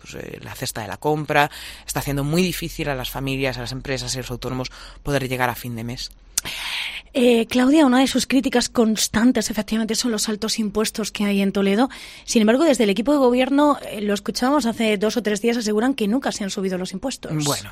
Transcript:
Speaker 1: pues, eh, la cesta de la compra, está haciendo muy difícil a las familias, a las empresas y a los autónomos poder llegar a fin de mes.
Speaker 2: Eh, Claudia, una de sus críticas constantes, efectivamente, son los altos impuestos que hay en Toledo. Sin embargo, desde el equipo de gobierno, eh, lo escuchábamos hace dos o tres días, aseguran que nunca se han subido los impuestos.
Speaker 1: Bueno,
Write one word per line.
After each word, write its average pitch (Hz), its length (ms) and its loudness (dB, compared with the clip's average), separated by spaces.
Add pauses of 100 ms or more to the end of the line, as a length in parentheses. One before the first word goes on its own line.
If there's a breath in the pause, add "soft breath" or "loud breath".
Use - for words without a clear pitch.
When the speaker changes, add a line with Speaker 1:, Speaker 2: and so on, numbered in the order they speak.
Speaker 1:
pues, - 140 -18
eh, - 260 -12
la 104 120 -14
cesta - 280 -8
de 104 80 -8
la 90 80 -8
compra, 151 520 0 (360 loud breath)
está - 140 -6
haciendo 139 260 -2
muy 160 160 2
difícil 165 480 -4
a 139 60 -2
las 127 140 -6
familias, 135 480 -4
a 123 40 -8
las 117 100 -8
empresas 127 440 -6
y - 20 -8
a 127 40 -6
los 120 100 -8
autónomos 123 380 -6 (340 loud breath)
poder 135 260 -2
llegar 123 200 0
a 120 60 -4
fin 120 220 -10
de 113 80 -8
mes. 120 260 -10 (1080 loud breath)
Speaker 2:
Eh, 240 300 4
Claudia, 277 380 6
una 254 160 6
de 269 60 4
sus - 200 0
críticas 247 400 2
constantes, 220 800 2
efectivamente, 220 460 -2
son 240 160 -2
los 208 160 -2
altos 214 320 -4
impuestos 208 520 -2
que - 120 -2
hay 202 180 2
en 196 120 2
Toledo. 202 360 2 (360 loud breath)
Sin - 160 2
embargo, 233 240 6
desde 247 180 6
el 202 60 4
equipo 202 240 2
de 294 40 6
gobierno, 269 640 4
eh, - 200 -10
lo 208 120 0
escuchábamos 240 520 0
hace 220 320 2
dos 214 180 0
o - 80 -2
tres 208 180 0
días, 233 140 2
aseguran 220 380 0
que 214 160 -2
nunca 233 240 0
se - 100 -6
han 196 60 -4
subido 190 280 -2
los 185 140 -6
impuestos. 214 400 -8 (140)
Speaker 1:
Bueno, - 260 -4